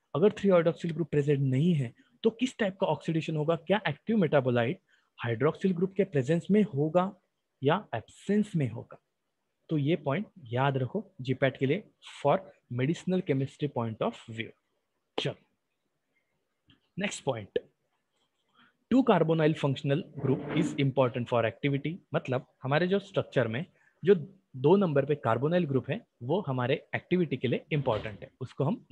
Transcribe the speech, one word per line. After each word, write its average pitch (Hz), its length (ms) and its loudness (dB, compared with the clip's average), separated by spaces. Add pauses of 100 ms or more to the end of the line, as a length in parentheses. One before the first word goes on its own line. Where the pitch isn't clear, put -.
(140)
अगर 180 180 4
थ्री 196 180 0
hydroxyl 170 420 2
group 160 180 -6
प्रेजेंट 143 300 2
नहीं 139 340 2
है 131 180 -2 (320)
तो 226 60 4
किस - 280 -4
टाइप 196 220 -2
का 190 60 0
ऑक्सीडेशन 160 500 -2
होगा? 151 200 0
क्या 185 320 0
एक्टिव 208 280 -2
मेटाबोलाइट 135 640 2 (380)
हाइड्रोक्सिल 135 540 0
ग्रुप 185 240 -2
के 196 80 4
प्रेजेंस 156 460 0
में 208 120 6 (120)
होगा 160 380 0 (500)
या 139 120 4 (200)
एब्सेंस 202 640 -2
में 139 120 0
होगा? 110 300 -12 (720)
तो 160 80 0
ये 147 180 0
पॉइंट 147 300 -4 (260)
याद 131 260 2
रखो 127 260 -4 (160)
जीपैट 131 360 -2
के 135 100 -2
लिए 160 160 0 (400)
for 143 140 4 (440)
medicinal 180 480 -2
chemistry 139 480 -2
point 113 300 -4
of 233 140 -6 (100)
view। 110 200 -10 (680)
चलो, 120 160 -4 (1600)
Next 196 280 -6
point, 113 340 -4 (1300)
टू 254 200 4
carbonyl 160 540 4
functional 139 380 0 (180)
group - 280 -2 (100)
is 170 140 0 (120)
important 127 480 0
for 117 180 2
activity। 143 440 -4 (200)
मतलब 135 320 -2 (160)
हमारे 151 240 0
जो 196 140 0
structure 135 480 -2
में 120 160 -4 (380)
जो 190 120 6
दो 147 600 0
number 151 280 2
पे 143 220 -2
carbonyl 151 420 0
group 131 220 -2
है 190 100 -4 (220)
वो 151 240 -2
हमारे 127 360 -2 (120)
activity 147 420 -2
के 127 120 -2
लिए 185 240 -2
important 110 500 -2
है, - 80 -18 (100)
उसको 135 240 -6
हम 175 280 -4